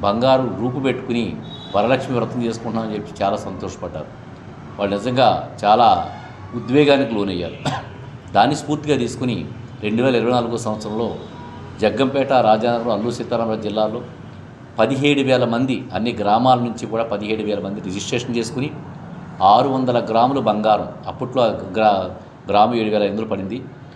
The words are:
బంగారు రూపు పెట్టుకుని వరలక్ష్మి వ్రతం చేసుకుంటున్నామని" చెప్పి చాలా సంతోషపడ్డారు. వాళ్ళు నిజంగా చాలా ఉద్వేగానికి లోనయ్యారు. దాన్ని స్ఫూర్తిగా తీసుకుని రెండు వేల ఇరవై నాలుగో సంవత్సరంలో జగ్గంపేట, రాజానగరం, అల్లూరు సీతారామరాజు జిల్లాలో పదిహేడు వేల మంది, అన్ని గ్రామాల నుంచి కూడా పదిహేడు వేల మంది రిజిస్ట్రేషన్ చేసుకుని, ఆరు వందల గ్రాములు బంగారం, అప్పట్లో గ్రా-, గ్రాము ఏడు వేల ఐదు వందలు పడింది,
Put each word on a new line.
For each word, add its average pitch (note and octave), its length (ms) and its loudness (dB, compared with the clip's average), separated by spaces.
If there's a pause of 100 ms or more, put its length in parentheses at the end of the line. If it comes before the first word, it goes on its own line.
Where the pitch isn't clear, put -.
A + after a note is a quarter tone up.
బంగారు A#2 600 2
రూపు C3 180 -2
పెట్టుకుని A#2 580 -2 (400)
వరలక్ష్మి B2 440 2
వ్రతం A#2 240 -4
చేసుకుంటున్నామని" A2+ 500 -4
చెప్పి G#2 300 -6
చాలా G2+ 120 0
సంతోషపడ్డారు. F2+ 720 -10 (720)
వాళ్ళు G2+ 180 0
నిజంగా G#2+ 680 2
చాలా G#2+ 500 6 (400)
ఉద్వేగానికి C3 600 4
లోనయ్యారు. F2+ 420 -2 (760)
దాన్ని B2 240 6
స్ఫూర్తిగా D3 400 0
తీసుకుని A#2+ 500 -2 (360)
రెండు G#2+ 200 0
వేల C3 140 4
ఇరవై A#2 160 2
నాలుగో A#2 260 0
సంవత్సరంలో G#2+ 580 -4 (640)
జగ్గంపేట, C3 520 2
రాజానగరం, A#2 580 4
అల్లూరు A2+ 240 0
సీతారామరాజు A2+ 460 -2
జిల్లాలో G#2+ 420 -2 (760)
పదిహేడు C3+ 420 4
వేల C3 240 4
మంది, A#2+ 400 0 (100)
అన్ని A2 180 -2
గ్రామాల A2+ 460 4
నుంచి A#2 280 -4
కూడా A2 180 -2
పదిహేడు G#2+ 380 -4
వేల G#2 180 -2
మంది G2 200 -6
రిజిస్ట్రేషన్ G#2 560 -4
చేసుకుని, B2 340 -4 (720)
ఆరు A2+ 260 8
వందల B2+ 360 2
గ్రాములు B2 360 2
బంగారం, G#2+ 480 2 (180)
అప్పట్లో A#2+ 380 -2
గ్రా-, G2 640 2 (380)
గ్రాము G#2 260 4
ఏడు A2 160 0
వేల G#2 120 2
ఐదు G2 100 0
వందలు A2 140 -4
పడింది, G2 380 -6 (320)